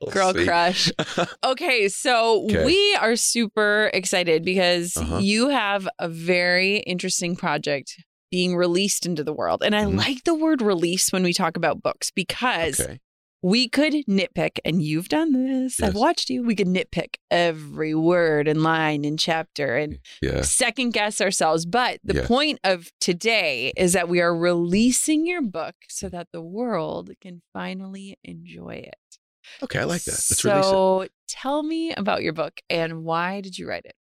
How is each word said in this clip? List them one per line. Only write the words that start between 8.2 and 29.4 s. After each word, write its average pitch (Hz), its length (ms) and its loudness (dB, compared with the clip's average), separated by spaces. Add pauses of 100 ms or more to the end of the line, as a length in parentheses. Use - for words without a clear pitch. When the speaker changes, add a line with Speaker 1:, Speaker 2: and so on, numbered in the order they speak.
Speaker 1:
being 180 240 0
released 180 500 0
into 165 180 -2
the 151 100 -4
world. 90 300 -2
And 208 120 2
I 208 100 2
Speaker 2:
Mm-hmm. 196 120 0
Speaker 1:
like 254 260 -2
the 339 120 2
word 311 260 2
release 185 500 0
when 185 120 0
we 175 100 2
talk 170 240 -2
about 165 240 -2
books - 340 -4
because 170 640 -2
Speaker 2:
Okay. 67 200 -6 (440)
Speaker 1:
we 226 240 2
could 294 260 2 (140)
nitpick, 190 560 0
and 165 200 0
you've 151 260 -4
done 311 240 2
this. 262 480 0
I've 196 140 0
Speaker 2:
Yes. 208 60 -2
Speaker 1:
watched 330 280 0
you. 254 140 -4
We 233 120 2
could 190 120 0
nitpick - 480 -2 (160)
every 156 640 0
word 160 520 4
and 156 160 2
line 156 400 2
and 147 160 -2
chapter 160 560 -2
and 147 240 -4 (220)
Speaker 2:
Yeah. 65 220 0
Speaker 1:
second 240 480 0
guess 214 280 -2
ourselves. 170 460 2
But 233 380 0
the 196 140 -2
Speaker 2:
Yeah. 65 100 -2
Speaker 1:
point 277 360 2
of 180 280 0 (100)
today 175 720 0
is 180 180 4
that 175 140 2
we 175 140 2
are 170 140 4
releasing 185 880 2
your 349 160 -2
book 175 340 -6 (140)
so - 200 -10
that 175 220 -10
the 170 100 -12
world 180 800 -6
can 175 220 -20 (100)
finally 190 720 -12
enjoy 175 520 -16
it. - 200 -16 (680)